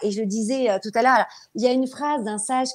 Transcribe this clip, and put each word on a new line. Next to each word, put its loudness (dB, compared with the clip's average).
et 0
je -4
le -2
disais, 0
euh, 2
tout -8
à 2
l'heure, 6
il -2
y 6
a 4
une 2
phrase -4
d'un -6
sage -2